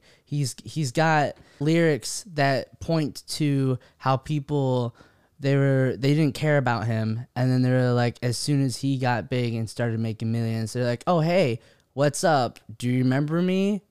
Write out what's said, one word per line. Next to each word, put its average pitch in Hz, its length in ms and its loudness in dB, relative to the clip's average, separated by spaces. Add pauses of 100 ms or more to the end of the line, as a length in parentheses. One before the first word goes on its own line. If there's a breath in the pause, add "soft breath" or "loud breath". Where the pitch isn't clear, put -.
(240 soft breath)
he's, 147 380 -4
he's 135 300 -4
got 156 420 2 (240 loud breath)
lyrics 156 640 0 (100)
that 139 440 0
point 156 520 -4
to 135 460 0 (220 soft breath)
how 131 200 0
people, 135 760 -2 (460 soft breath)
they 139 160 0
were, 135 420 2
they 139 160 2
didn't 151 220 2
care 151 200 2
about 123 300 0
him. 110 480 -2
And 127 160 0
then 127 120 4
they 127 80 2
were 127 220 2
like, 120 300 0
as 123 160 -2
soon 143 260 0
as 127 120 -2
he 135 220 -2
got 123 300 -2
big 123 260 -2
and 113 140 -4
started 117 300 -2
making 113 320 -4
millions, 113 440 -2
they're 123 100 -2
like, 120 240 -4
"Oh, 180 100 4
hey, 160 400 2 (360 soft breath)
what's 143 280 0
up? 143 380 2 (180)
Do 123 100 -4
you 127 100 2
remember 147 440 0
me? 190 480 0